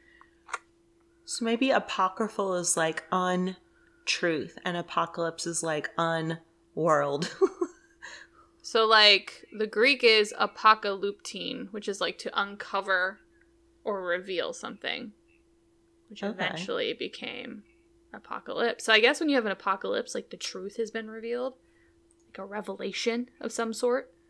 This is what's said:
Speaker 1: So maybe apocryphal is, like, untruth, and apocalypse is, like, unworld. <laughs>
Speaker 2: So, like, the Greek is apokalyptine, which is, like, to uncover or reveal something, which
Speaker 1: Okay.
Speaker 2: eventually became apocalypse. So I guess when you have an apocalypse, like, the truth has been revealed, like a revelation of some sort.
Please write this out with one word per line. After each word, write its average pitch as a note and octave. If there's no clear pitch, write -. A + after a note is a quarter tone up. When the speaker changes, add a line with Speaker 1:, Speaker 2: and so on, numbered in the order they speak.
Speaker 1:
So -
maybe A#3
apocryphal G3
is, F3
like, D#3+
untruth, F3+
and F3
apocalypse E3+
is, E3+
like, D3+
unworld. D#3+
<laughs> F#4+
Speaker 2:
So, A3+
like, G#3
the G#3+
Greek A#3+
is A3
apokalyptine, G3
which G#3+
is, G3+
like, F3+
to -
uncover G3
or G3+
reveal F3+
something, -
which G#3
Speaker 1:
Okay. G3+
Speaker 2:
eventually F3+
became -
apocalypse. -
So A3+
I G#3+
guess C4+
when D#4+
you C#4
have A#3
an G3+
apocalypse, G3
like, -
the F#3
truth F#3+
has A3
been A3
revealed, A#3+
like -
a F#3+
revelation G3+
of A3+
some A3+
sort. B3